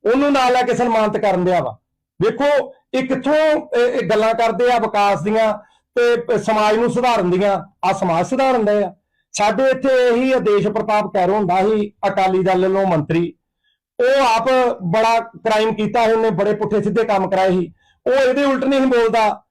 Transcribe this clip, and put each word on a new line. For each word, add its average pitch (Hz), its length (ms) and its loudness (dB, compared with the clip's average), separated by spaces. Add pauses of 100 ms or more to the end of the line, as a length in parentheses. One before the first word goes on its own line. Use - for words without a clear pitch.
ਉਹਨੂੰ 269 300 0
ਨਾਲ 254 200 2
ਲੈ 247 80 2
ਕੇ 247 120 -2
ਸਨਮਾਨਿਤ 220 440 0
ਕਰਨ 185 280 0
ਡਿਆ 180 160 2
ਵਾ। 117 160 -8 (420)
ਵੇਖੋ, 254 540 0 (200)
ਇਹ 262 140 -2
ਕਿੱਥੋਂ 262 260 -2
ਇਹ, 302 460 0
ਇਹ 240 300 -2
ਗੱਲਾਂ 220 240 0
ਕਰਦੇ 233 380 0
ਆ 240 80 2
ਵਿਕਾਸ 202 420 0
ਦੀਆਂ 214 320 0 (420)
ਤੇ 240 420 0
ਸਮਾਜ 214 380 0
ਨੂੰ 233 140 0
ਸੁਧਾਰਨ 226 400 0
ਦੀਆਂ। 190 300 0 (300)
ਆ 196 40 0
ਸਮਾਜ 175 320 -2
ਸੁਧਾਰਨ 254 400 0
ਦੇ 208 180 0
ਆ। 180 100 -6 (380)
ਸਾਡੇ 208 320 0
ਇੱਥੇ 262 260 2 (180)
ਇਹੀ 254 260 2
ਆਦੇਸ਼ 208 340 2
ਪ੍ਰਤਾਪ 208 460 -2
ਕੈਰੋਂ 190 220 0
ਹੁੰਦਾ 190 260 0
ਸੀ, 208 320 0 (140)
ਅਕਾਲੀ 190 360 0
ਦਲ 185 180 2
ਵੱਲੋਂ 190 240 0
ਮੰਤਰੀ। 165 480 -2 (680)
ਉਹ 262 260 2
ਆਪ 233 240 0 (340)
ਬੜਾ 226 360 2
ਕ੍ਰਾਈਮ 220 540 -2
ਕੀਤਾ 214 320 -2
ਸੀ, 220 60 2
ਉਹਨੇ 220 180 2
ਬੜੇ 202 240 -2
ਪੁੱਠੇ 208 280 -2
ਸਿੱਧੇ 220 220 -2
ਕੰਮ 190 260 -2
ਕਰਾਏ 190 220 0
ਸੀ। 175 220 -2 (320)
ਉਹ 247 80 0
ਇਹਦੇ 269 300 2
ਉਲਟ 269 200 -2
ਨਹੀਂ 269 180 0
ਬੋਲਦਾ 226 680 0